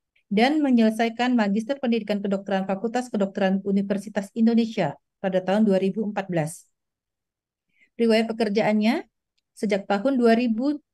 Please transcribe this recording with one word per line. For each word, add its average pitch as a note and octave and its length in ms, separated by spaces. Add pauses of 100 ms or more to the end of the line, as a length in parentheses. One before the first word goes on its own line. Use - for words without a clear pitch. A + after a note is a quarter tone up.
(300)
dan C4 320
menyelesaikan A#3 720
Magister A3 480
Pendidikan A3 400
Kedokteran G3 480
Fakultas A3+ 400
Kedokteran G3 560
Universitas G3+ 720
Indonesia A3+ 560 (240)
pada F#3 240
tahun F#3+ 240
dua F#3+ 160
ribu G3 240
empat G3+ 240
belas. D#3+ 400 (1300)
Riwayat A3+ 320
pekerjaannya, A3 800 (480)
sejak G3+ 320
tahun A#3+ 320
dua A3+ 160
ribu B3 400 (160)